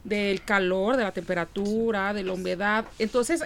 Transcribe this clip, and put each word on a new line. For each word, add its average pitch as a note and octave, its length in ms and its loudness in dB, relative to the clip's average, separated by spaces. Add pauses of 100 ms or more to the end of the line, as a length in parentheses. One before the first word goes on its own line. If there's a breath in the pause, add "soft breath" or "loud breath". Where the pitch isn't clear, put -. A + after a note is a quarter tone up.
del G3+ 380 0
calor, G3 560 2
de B3 60 2
la F#3+ 80 0
temperatura, G3+ 1000 -2
de G#3 100 -4
la F#3 100 -2
humedad. F#3 520 0 (120)
Entonces, A#3+ 480 0